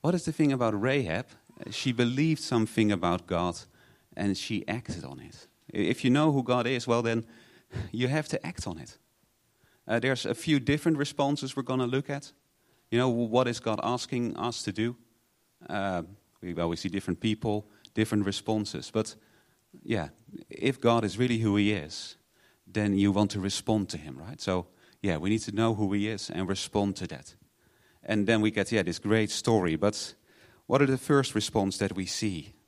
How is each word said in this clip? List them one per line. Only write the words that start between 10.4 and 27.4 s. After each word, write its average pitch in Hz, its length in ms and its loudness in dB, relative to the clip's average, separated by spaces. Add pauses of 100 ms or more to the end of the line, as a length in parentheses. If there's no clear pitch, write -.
different 151 380 2
responses 139 580 -2
we're 139 60 -4
gonna 127 240 0
look 131 240 -2
at. 139 220 -8 (580)
You 120 80 2
know, 131 100 4
what 120 400 2
is 117 120 -4
God 110 220 -2
asking 120 540 -2
us 117 260 -4
to 104 100 -4
do? 113 240 -2 (720)
Uh, 95 340 -2 (380)
we, 90 140 -8
well, 85 140 0
we 82 80 0
see 98 120 -6
different 92 320 -2
people, 107 460 -2 (280)
different 107 320 2
responses. 101 640 -4
But, - 240 -2 (680)
yeah, 87 260 -2 (400)
if - 320 -2
God 117 240 4
is 95 140 -4
really 120 200 2
who 104 180 2
he 104 160 4
is, 78 440 -8 (500)
then 104 300 0
you 101 160 6
want 101 200 4
to 101 80 -4
respond 98 500 0
to 82 80 -8
him, 71 200 -14
right? 85 220 -14
So, 92 260 -2 (360)
yeah, 90 140 0
we 87 140 -2
need 110 120 2
to 101 100 -10
know 113 220 2
who 101 180 0
he 104 160 0
is 110 220 -8
and 92 180 -4
respond 98 480 0
to 90 120 -8
that. - 260 -14 (680)